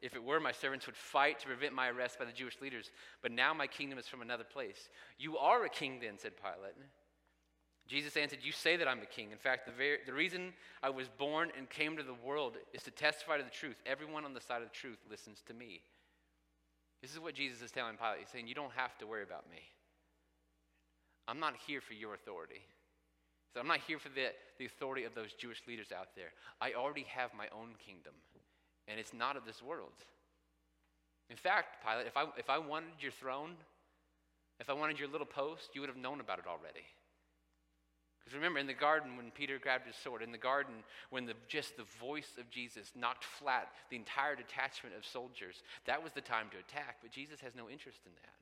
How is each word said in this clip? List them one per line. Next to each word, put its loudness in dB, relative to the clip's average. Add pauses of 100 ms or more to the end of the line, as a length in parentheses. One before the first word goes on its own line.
If -6
it -4
were, 6
my 4
servants 0
would -8
fight 6
to -6
prevent 0
my 6
arrest 2
by 0
the -6
Jewish -6
leaders. -6 (320)
But 2
now 8
my 4
kingdom -4
is -8
from -8
another -2
place." -6 (280)
"You -2
are 10
a 2
king -2
then," -4
said -6
Pilate. -6 (1120)
Jesus 2
answered, 2
"You -2
say 8
that 6
I'm 4
a -8
king. -8
In -12
fact, 4
the -8
ver-, 4
the -6
reason 2 (300)
I 4
was -2
born 2
and -8
came 2
to -4
the -6
world 0 (160)
is -8
to -10
testify 4
to 2
the -6
truth. -4 (100)
Everyone -2
on -6
the -6
side 0
of -6
the -18
truth -8 (100)
listens -12
to -10
me." -12 (1200)
This -12
is -8
what -4
Jesus -2
is -10
telling -2
Pilate. 2
He's -10
saying, -8
"You -6
don't -4
have 0
to -8
worry -2
about -8
me. -16 (1600)
I'm -2
not 2 (100)
here -2
for -12
your -4
authority." -8 (920)
So -2
I'm 0
not 6
here -2
for -10
the, 2 (240)
the -4
authority -2
of -6
those -6
Jewish -8
leaders -8
out -6
there. -10 (280)
I 2
already 0
have -2
my -8
own -12
kingdom, -16 (720)
and -4
it's -8
not 2
of -8
this -10
world. -8 (1400)
In -12
fact, 4
Pilate, 2
if 0
I, 4 (100)
if -2
I 6
wanted -4
your -2
throne, -4 (1040)
if -8
I 4
wanted 2
your -2
little -2
post, -2
you -4
would -4
have -6
known -4
about -2
it -8
already. -8 (1400)
'Cause -14
remember, 4
in 2
the -2
garden, 6
when -10
Peter -2
grabbed 2
his -12
sword, -6
in -4
the -8
garden, 2 (240)
when 0
the, -2 (140)
just -2
the -8 (140)
voice -4
of -12
Jesus -8
knocked 2
flat 2 (160)
the -6
entire 2
detachment -4
of -8
soldiers, -6 (240)
that 4
was -8
the -6
time 2
to -10
attack, -6
but -14
Jesus -10
has -10
no -10
interest -14
in -20
that. -20